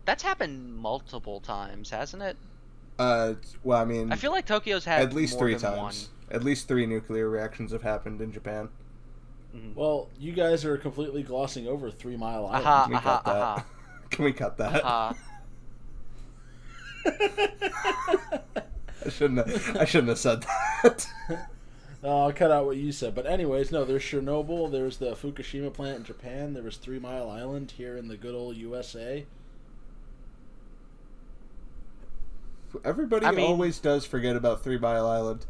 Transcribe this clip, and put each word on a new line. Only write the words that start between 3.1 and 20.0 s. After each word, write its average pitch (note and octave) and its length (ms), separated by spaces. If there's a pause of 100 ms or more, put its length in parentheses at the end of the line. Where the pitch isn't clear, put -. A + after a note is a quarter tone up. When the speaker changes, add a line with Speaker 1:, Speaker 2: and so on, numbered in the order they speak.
Speaker 2:
well, A#2+ 180
I A2+ 40
mean, A2+ 260
Speaker 1:
I D#3+ 60
feel C#4+ 140
like F#4+ 140
Tokyo's G#3 380
had D#3 200
Speaker 2:
at B2+ 100
least C#3+ 220
Speaker 1:
more B2+ 80
Speaker 2:
three A#2 100
Speaker 1:
than G2+ 80 (160)
Speaker 2:
times. G2+ 320 (180)
Speaker 1:
one. - 80
Speaker 2:
At A#2+ 80
least C#3 240
three B2 180
nuclear A2 440
reactions A2 420
have A2+ 120
happened G#2+ 360
in A2 140
Japan. G#2+ 340 (880)
Speaker 1:
Mm-hmm. A#2 240
Speaker 3:
Well, D3+ 380
you D3+ 140
guys E3 340
are D3 120
completely C#3+ 440
glossing B2+ 460
over C3 240
Three B2 260
Mile A2+ 300
Island. C3 180
Speaker 1:
Aha, C#3 200
Speaker 2:
Can A#2+ 60
we B2 60
Speaker 1:
aha, B2+ 200
Speaker 2:
cut - 80
that? A2+ 100
Speaker 1:
aha. G#2+ 300 (220)
Speaker 2:
<laughs> - 220
Can - 160
we C3+ 80
cut - 240
that? D3+ 260
Speaker 1:
Aha. A#2 320 (1900)
Speaker 3:
<laughs> - 1400 (640)
Speaker 2:
I C#3 40
shouldn't B2 380
have, A3 300
I D#3+ 80
shouldn't C3 240